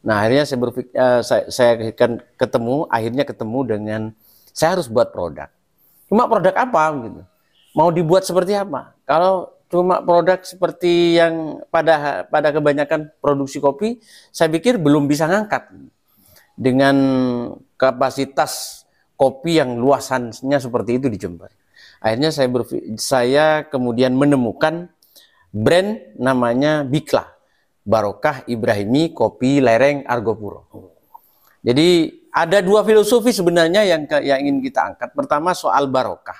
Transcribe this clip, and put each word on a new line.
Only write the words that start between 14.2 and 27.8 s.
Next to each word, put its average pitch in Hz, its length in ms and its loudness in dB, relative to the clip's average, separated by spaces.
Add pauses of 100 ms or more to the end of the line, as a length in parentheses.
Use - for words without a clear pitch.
saya 160 240 0
pikir 233 240 0
belum 147 300 2
bisa 151 240 0
ngangkat 202 400 -2 (880)
dengan 135 380 2 (840)
kapasitas 131 1040 -2 (300)
kopi 160 460 0
yang 123 180 -2
luasannya 131 800 -2
seperti 120 400 -2
itu 135 80 -4
di 107 140 -4
Jember. 87 320 -12 (480)
Akhirnya 127 320 -2
saya 139 160 0
berfi-, 123 480 -6
saya 147 720 0
kemudian 127 480 0
menemukan 143 720 0 (640)
brand 180 480 0 (160)
namanya 131 680 0
Bikla, 139 460 -4 (560)